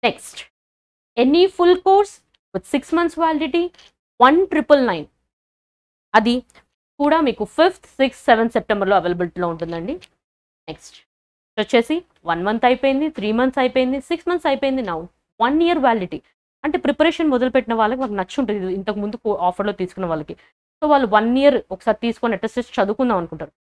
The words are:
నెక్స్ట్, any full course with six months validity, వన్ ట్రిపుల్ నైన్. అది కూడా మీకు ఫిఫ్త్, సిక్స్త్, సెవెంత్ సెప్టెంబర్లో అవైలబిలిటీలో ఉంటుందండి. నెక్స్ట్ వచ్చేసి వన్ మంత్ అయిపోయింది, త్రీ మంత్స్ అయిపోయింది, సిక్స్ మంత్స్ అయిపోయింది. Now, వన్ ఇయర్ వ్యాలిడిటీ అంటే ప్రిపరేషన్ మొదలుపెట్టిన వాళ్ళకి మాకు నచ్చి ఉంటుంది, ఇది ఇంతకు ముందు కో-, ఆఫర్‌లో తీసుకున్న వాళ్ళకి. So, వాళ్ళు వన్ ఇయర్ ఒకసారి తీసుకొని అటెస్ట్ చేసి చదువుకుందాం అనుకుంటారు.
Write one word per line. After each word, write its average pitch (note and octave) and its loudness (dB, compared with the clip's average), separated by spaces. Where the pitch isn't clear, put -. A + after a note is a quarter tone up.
నెక్స్ట్, - -8
any D#4+ 4
full F4 4
course G4 4
with F#3 -8
six C#4 -2
months E4+ -2
validity, D#4+ -2
వన్ D#4 6
ట్రిపుల్ C#4+ 4
నైన్. D#3 -6
అది A#3+ 0
కూడా D4 2
మీకు G#3+ -2
ఫిఫ్త్, E4+ 2
సిక్స్త్, C4 0
సెవెంత్ A#3 2
సెప్టెంబర్లో G3+ 0
అవైలబిలిటీలో F3 -4
ఉంటుందండి. E3+ -8
నెక్స్ట్ - -18
వచ్చేసి A#3 0
వన్ E3 -2
మంత్ A3+ -2
అయిపోయింది, C4+ 0
త్రీ G#3 -4
మంత్స్ B3+ 0
అయిపోయింది, B3+ 0
సిక్స్ E4+ -6
మంత్స్ E4+ -2
అయిపోయింది. C4+ -2
Now, E3+ -6
వన్ C#4 2
ఇయర్ E4+ 0
వ్యాలిడిటీ G#3+ 0
అంటే D#4 -4
ప్రిపరేషన్ D#4+ 0
మొదలుపెట్టిన A#3+ 0
వాళ్ళకి A3+ 0
మాకు G#3 -6
నచ్చి - -8
ఉంటుంది, G#3+ -2
ఇది F#3 -4
ఇంతకు G#3 -6
ముందు G#3+ -8
కో-, G#3 -2
ఆఫర్‌లో G3+ -4
తీసుకున్న F#3 -6
వాళ్ళకి. D#3 -8
So, - -4
వాళ్ళు C4+ 2
వన్ A3 2
ఇయర్ C#4 6
ఒకసారి G#3+ -2
తీసుకొని A3+ -2
అటెస్ట్ A3+ -6
చేసి - -12
చదువుకుందాం A#3 0
అనుకుంటారు. D#3+ -14